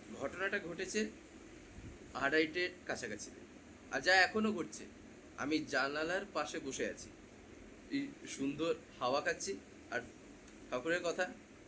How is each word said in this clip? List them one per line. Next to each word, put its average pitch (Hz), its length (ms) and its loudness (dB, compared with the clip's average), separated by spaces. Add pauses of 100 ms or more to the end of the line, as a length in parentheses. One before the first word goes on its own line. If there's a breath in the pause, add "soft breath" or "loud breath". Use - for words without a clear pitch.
(180)
ঘটনাটা 180 400 0 (100)
ঘটেছে 190 320 0 (1200)
আড়াইটের 160 480 6 (180)
কাছাকাছি। 110 420 -2 (600)
আর 135 140 2
যা 185 80 10 (120)
এখনও 214 320 4
ঘটছে, - 260 -4 (580)
আমি 147 140 4 (160)
জানালার 151 520 2 (120)
পাশে 156 300 0
বসে 131 260 0
আছি, - 160 -10 (840)
এই 139 80 2 (340)
সুন্দর 147 360 2 (260)
হাওয়া 131 280 4
খাচ্ছি। 175 260 2 (400)
আর 120 80 0 (680)
ঠাকুরের 160 400 2
কথা, 165 160 2 (440)